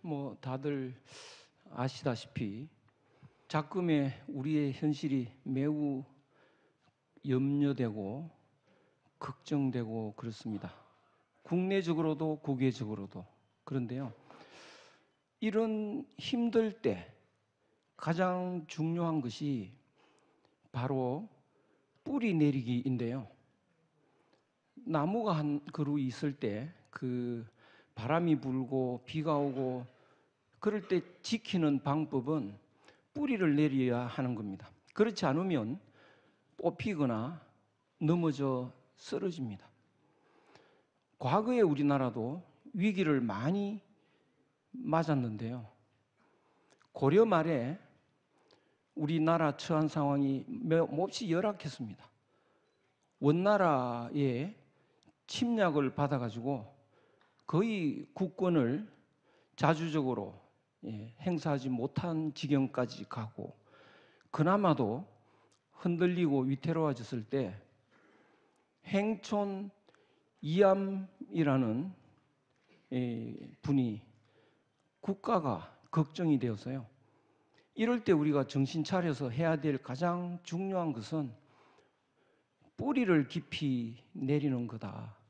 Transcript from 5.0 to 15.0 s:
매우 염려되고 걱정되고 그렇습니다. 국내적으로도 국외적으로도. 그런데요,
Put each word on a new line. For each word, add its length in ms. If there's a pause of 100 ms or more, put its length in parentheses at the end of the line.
매우 580 (1200)
염려되고 1040 (920)
걱정되고 960
그렇습니다. 580 (680)
국내적으로도 1000
국외적으로도. 840 (380)
그런데요, 500 (1300)